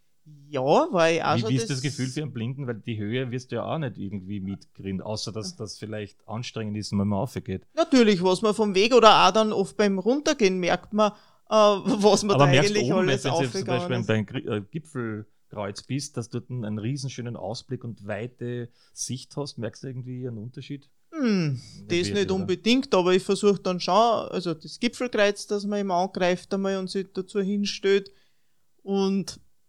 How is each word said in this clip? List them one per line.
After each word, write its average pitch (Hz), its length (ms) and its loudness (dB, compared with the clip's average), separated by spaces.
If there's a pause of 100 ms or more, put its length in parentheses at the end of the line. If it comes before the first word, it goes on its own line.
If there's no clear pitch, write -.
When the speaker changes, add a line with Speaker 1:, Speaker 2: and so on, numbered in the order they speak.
(500)
Speaker 1:
Ja, 139 120 -4
war 175 500 4
ich 165 120 0
auch 151 120 0
Speaker 2:
Wie, 120 60 0
Speaker 1:
schon 113 80 -2
Speaker 2:
wie 131 60 2
ist 226 140 -2
das 139 80 -4
Speaker 1:
das 127 60 -8
Speaker 2:
Gefühl 131 240 -4
für 139 140 -6
einen 139 100 -6
Blinden? 123 360 -6
Weil 120 80 -6
die 104 220 -8
Höhe 113 340 -4
wirst 127 200 -8
du 117 60 -4
ja 101 80 -4
auch 123 140 -4
nicht 120 180 -6
irgendwie 98 420 -8
mitkriegen, 95 600 -8
außer 107 320 -8
dass 110 240 -10
das 107 200 -12
vielleicht 107 500 -12
anstrengend 107 500 -8
ist, 101 140 -8
wenn 101 80 0
man 101 140 0
raufgeht. 95 640 -6
Speaker 1:
Natürlich, 233 480 4
was 185 180 2
man 208 120 2
vom 208 200 0
Weg 214 200 4
oder 196 340 10
auch 190 40 4
dann 214 200 2
oft - 240 -2
beim 196 240 2
Runtergehen 220 600 2
merkt 180 340 -2
man, 208 180 2
äh, - 420 -12
was 208 720 4
man 202 120 2
Speaker 2:
Aber 139 100 6
Speaker 1:
da 139 60 6
Speaker 2:
merkst 202 240 4
du 208 40 0
Speaker 1:
eigentlich 123 120 0
Speaker 2:
oben, 185 80 2 (100)
Speaker 1:
alles - 160 -2
Speaker 2:
wenn 156 80 -2
du 165 80 2
jetzt 175 100 -2
zum 190 180 -6
Speaker 1:
aufgegangen 127 100 0 (100)
Speaker 2:
Beispiel 120 100 -2
Speaker 1:
ist. 110 80 -6
Speaker 2:
beim 110 180 0
Gri-, - 220 -8
äh, 107 140 -4
Gipfelkreuz 107 1200 -10
bist, 135 340 -8
dass 117 120 -8
du 120 100 -8
dort - 100 -14
einen, 123 160 -8
einen 107 140 -6
riesen 131 300 -6
schönen 120 260 -10
Ausblick 117 480 -10
und 107 240 -12
weite 120 600 -8 (240)
Sicht - 420 -10
hast, 139 220 -10
merkst - 260 -10
du 139 40 -10
irgendwie 127 400 -10
einen 117 100 -10
Unterschied? 131 520 -14 (220)
Speaker 1:
Hm, 202 420 0
Speaker 2:
Nicht 120 120 -8
Speaker 1:
das - 240 -16
Speaker 2:
wirklich, 180 240 0
Speaker 1:
nicht 202 180 0
Speaker 2:
oder? 190 40 0
Speaker 1:
unbedingt, 196 580 0
aber 185 200 6
ich 185 100 2
versuch 202 360 2
dann 180 200 -2
schon, 180 160 0
also 202 580 2
das 160 260 -16
Gipfelkreuz, 214 680 0
dass 208 180 -4
man 208 140 -2
eben 196 120 -2
angreift 180 600 0
einmal 196 240 0
und 190 120 -6
sich 190 240 -6
dazu 190 280 -6
hinstellt. 196 680 0 (720)
Und 196 560 -2 (300)